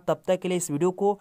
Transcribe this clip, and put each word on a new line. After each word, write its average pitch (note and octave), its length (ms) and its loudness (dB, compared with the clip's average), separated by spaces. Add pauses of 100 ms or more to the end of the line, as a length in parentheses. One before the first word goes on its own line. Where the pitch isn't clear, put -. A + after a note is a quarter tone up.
तब D#3 200 0
तक F#3 120 2
के F#3 80 -6
लिए F3+ 100 0
इस F3 140 -4
वीडियो E3 220 2
को G3+ 280 0